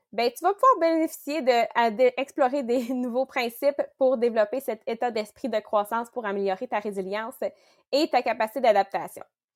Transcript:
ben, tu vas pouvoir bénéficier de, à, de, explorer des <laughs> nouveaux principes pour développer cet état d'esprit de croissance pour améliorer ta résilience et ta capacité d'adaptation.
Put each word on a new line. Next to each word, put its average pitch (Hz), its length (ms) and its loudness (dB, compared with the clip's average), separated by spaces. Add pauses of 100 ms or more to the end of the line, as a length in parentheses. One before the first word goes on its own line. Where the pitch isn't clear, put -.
(140)
ben, 233 180 0
tu - 120 -12
vas 370 100 4
pouvoir 508 260 4
bénéficier 320 600 0
de, 254 100 4 (220)
à, 233 180 2
de, 247 260 4
explorer 269 460 0
des 240 260 -2
<laughs> 269 40 -4
nouveaux 254 320 -2
principes 277 560 -2 (160)
pour 262 200 2
développer 226 440 0
cet 220 260 -6
état 240 240 -4
d'esprit 220 380 -8
de 214 100 -2
croissance 226 520 -4
pour 233 140 -10
améliorer 196 420 -4
ta 220 120 -4
résilience 208 600 -8 (520)
et 302 180 0
ta 254 120 2
capacité 233 400 -4
d'adaptation. 196 640 0 (320)